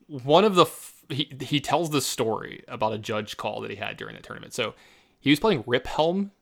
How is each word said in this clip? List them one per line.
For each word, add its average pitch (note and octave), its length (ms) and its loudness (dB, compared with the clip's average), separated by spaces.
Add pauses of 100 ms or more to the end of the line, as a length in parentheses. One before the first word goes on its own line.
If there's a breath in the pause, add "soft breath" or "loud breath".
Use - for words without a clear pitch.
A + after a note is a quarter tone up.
one D3 360 4
of G#3 120 2
the E3+ 80 8
f-, - 460 -4
he, C3+ 200 -4 (120)
he C#3 180 0
tells D3+ 320 0
this C#3 160 0
story - 600 -4
about A2 260 -2
a G#2+ 40 -6
judge G#2+ 400 -6
call A2 240 -6
that A2 80 -8
he G#2 80 -10
had G#2+ 200 -8
during - 180 -12
the - 60 -18
tournament. - 320 -16
So A2 200 -4 (460 soft breath)
he C3+ 100 2
was D3+ 100 6
playing F#3 280 2
Rip B2+ 180 0
Helm F#3 460 0 (100)